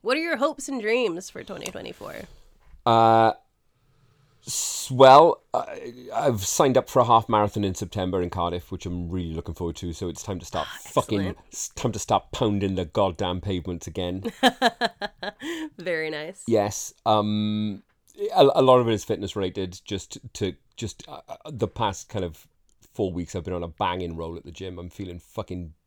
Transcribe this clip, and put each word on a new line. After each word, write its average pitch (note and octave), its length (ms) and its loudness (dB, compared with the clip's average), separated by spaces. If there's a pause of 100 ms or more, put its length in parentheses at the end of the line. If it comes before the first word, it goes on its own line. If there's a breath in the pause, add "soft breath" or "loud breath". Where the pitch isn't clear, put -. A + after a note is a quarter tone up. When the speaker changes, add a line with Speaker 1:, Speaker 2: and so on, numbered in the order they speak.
Speaker 1:
what A#3 140 0
are D#4 60 -2
your E4 160 -4
hopes C#4+ 320 -2
and C4+ 120 -6
dreams G#3 480 -2
for - 140 -16
twenty - 260 -12
twenty-four? - 440 -14 (720)
Speaker 2:
Uh, A2+ 480 8 (1120)
s-, - 440 -8
well, C3+ 520 10 (120)
I, - 380 -6 (220)
I've A2+ 320 0
signed C3+ 320 4
up C3 100 2
for - 120 2
a B2 40 6
half A#2 240 6
marathon G#2 380 2
in F#2+ 100 -2
September F#2 460 -4
in F2 80 -2
Cardiff, F2 420 -4
which F#2 140 -10
I'm F2 240 -6
really E2+ 240 -6
looking D#2+ 220 -8
forward E2+ 220 -6
to. F2 140 -8
So F2 160 -8
it's E2 160 -10
time F#2+ 160 -8
to - 60 -14
start D#2+ 260 -6
Speaker 1:
Ah, - 120 -16
Speaker 2:
fucking, - 360 -2
Speaker 1:
excellent. F#2+ 180 -4 (120)
Speaker 2:
it's - 200 -12
time - 220 -4
to G#2+ 80 -8
start - 320 0
pounding G2+ 440 0
the F2+ 100 -2
goddamn F#2 560 -2
pavements F2+ 460 -6
again. F2+ 360 -6 (180)
Speaker 1:
<laughs> C4 1400 -4
Very D#3+ 320 -6
nice. D#3 380 -10
Speaker 2:
Yes. G#2 460 -2 (120)
Um, G#2+ 760 0 (500)
a, F3+ 100 6 (120)
a - 60 4
lot B2+ 180 8
of A#2+ 80 2
it A2+ 60 2
is G2+ 100 -2
fitness G2 320 -4
related. F#2 500 -6
Just - 340 -8 (140)
to, F#2+ 220 -4 (200)
just, - 320 -10
uh, - 200 -16
uh, - 80 -14 (160)
the A#2 160 -2
past G2+ 420 -4
kind F#2+ 160 -4
of D#2+ 220 -14 (460)
four G2 180 -2
weeks, E2+ 240 -8
I've A#2 80 -6
been F#2 100 -8
on F2 100 -4
a E2+ 40 -8
banging F2 480 -4
roll E2 220 -8
at - 80 -16
the F2 60 -16
gym. F2+ 280 -12
I'm F2 100 -12
feeling F2 300 -12
fucking F2+ 540 -10 (140)